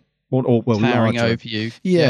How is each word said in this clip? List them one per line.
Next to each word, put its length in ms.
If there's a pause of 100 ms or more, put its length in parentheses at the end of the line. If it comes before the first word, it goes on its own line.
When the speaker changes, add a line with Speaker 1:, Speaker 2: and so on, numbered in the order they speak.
(300)
Speaker 1:
or, 160
or, 160
well, 180
Speaker 2:
Towering 360
Speaker 1:
larger. 180
Speaker 2:
over 140
you. 240 (100)
Speaker 1:
Yeah, 280